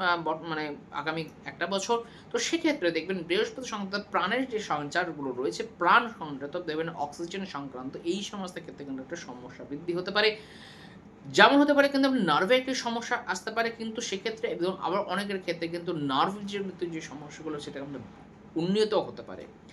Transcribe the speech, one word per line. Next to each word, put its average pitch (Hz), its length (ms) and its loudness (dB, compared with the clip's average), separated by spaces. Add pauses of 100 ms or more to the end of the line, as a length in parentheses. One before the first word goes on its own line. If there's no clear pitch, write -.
আহ, 175 160 4 (100)
বর্ত-, 160 240 -2
মানে 156 140 -2 (280)
আগামী 160 320 -2 (200)
একটা 151 220 -4
বছর। 196 300 0 (340)
তো 233 80 0
সেক্ষেত্রে 294 520 2
দেখবেন 165 320 -2
বৃহস্পতি 220 460 -2
সংক্রান্ত 202 420 -4
প্রাণের 220 420 2
যে 208 60 0
সঞ্চারগুলো 151 760 -2
রয়েছে, 143 300 -2 (160)
প্রাণ 190 240 8 (160)
সংক্রান্ত 143 380 -8 (120)
দেখবেন 160 200 -2
অক্সিজেন 170 580 -6
সংক্রান্ত 131 580 -8
এই 190 180 0
সমস্ত 190 360 -8
ক্ষেত্রে 143 260 -12
কিন্তু 135 180 -8
একটা 160 140 -8
সমস্যা 123 540 -14
বৃদ্ধি 156 220 -4
হতে 180 180 -2
পারে। 208 260 4 (960)
যেমন 233 300 10
হতে 285 120 6
পারে 285 140 8
কিন্তু 277 200 4
আপনার 254 160 2
নার্ভে 170 320 6
একটি 262 180 2
সমস্যা 233 520 -2
আসতে 196 240 -4
পারে, 226 280 0
কিন্তু 226 220 -6
সেক্ষেত্রে 226 480 -4
এবং 175 320 -2
আবার 185 200 0
অনেকের 190 400 -2
ক্ষেত্রে 170 280 -4
কিন্তু 170 240 -4
নার্ভ 151 420 2 (120)
জনিত 196 340 -6 (140)
যে 160 60 -6
সমস্যাগুলো 151 600 -10
সেটা 147 200 -10
কিন্তু 139 200 -10 (540)
উন্নত 202 400 2
হতে 131 280 0
পারে, 98 220 -14 (280)